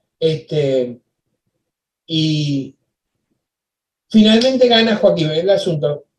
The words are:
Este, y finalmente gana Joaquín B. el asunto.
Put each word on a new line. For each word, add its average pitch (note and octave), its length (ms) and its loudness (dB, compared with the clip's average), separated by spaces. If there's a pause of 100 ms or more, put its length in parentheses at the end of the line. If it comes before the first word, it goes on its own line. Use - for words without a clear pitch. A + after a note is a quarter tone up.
(200)
Este, C#3 800 -4 (1040)
y D3+ 720 -4 (1300)
finalmente A#3 580 4
gana A3+ 300 2
Joaquín E3+ 320 0
B. D#3+ 100 -4
el F#3 100 0
asunto. D3+ 580 -2 (120)